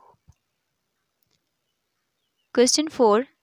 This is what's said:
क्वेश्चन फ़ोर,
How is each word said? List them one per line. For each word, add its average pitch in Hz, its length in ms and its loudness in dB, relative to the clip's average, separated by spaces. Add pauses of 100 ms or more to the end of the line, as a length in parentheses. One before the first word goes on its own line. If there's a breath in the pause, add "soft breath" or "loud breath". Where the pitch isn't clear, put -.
(2500)
क्वेश्चन 254 340 0
फ़ोर, 226 380 0 (160)